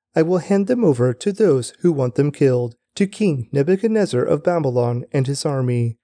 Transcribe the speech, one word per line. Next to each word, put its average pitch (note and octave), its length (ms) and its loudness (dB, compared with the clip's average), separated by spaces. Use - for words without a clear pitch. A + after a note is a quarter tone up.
I D#3+ 80 2
will F3 160 2
hand G3 260 0
them A#3+ 180 0
over B2+ 300 2
to - 180 -4
those E3 500 0
who F3 100 4
want C3+ 240 -2
them C#3+ 160 2
killed, B2 440 0
to G3+ 100 0
King E3+ 460 -2
Nebuchadnezzar F#3 720 0
of D3 200 0
Babylon B2 680 0
and C3+ 160 0
his C#3 180 -6
army. B2 580 -2